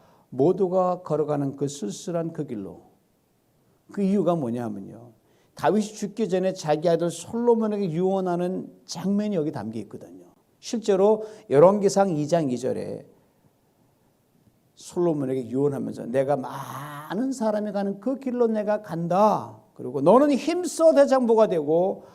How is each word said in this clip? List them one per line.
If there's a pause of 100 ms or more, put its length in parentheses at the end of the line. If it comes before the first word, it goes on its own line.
(300)
모두가
걸어가는
그
쓸쓸한
그
길로." (1040)
그
이유가
뭐냐면요. (420)
다윗이 (100)
죽기
전에
자기
아들
솔로몬에게
유언하는 (160)
장면이
여기
담겨
있거든요. (320)
실제로 (260)
열왕기상
이
장
이
절에 (1700)
솔로몬에게
유언하면서
내가
많은
사람이
가는
그
길로
내가
간다. (160)
그리고
너는
힘써
대장부가
되고 (100)